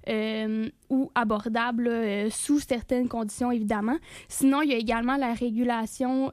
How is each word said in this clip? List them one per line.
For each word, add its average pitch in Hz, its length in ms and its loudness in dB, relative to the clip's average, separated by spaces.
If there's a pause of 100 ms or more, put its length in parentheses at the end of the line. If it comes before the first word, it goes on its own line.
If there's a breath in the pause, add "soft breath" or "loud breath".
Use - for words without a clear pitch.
euh, 220 600 -2 (220)
ou 269 240 0
abordables, 233 760 0
euh, 214 420 0
sous 294 300 0
certaines 247 480 0
conditions, 233 420 -2
évidemment. 220 460 0 (320 loud breath)
Sinon, 269 340 4
il 302 80 2
y 262 40 2
a - 20 0
également 233 400 0
la 262 160 0
régulation, 247 1000 0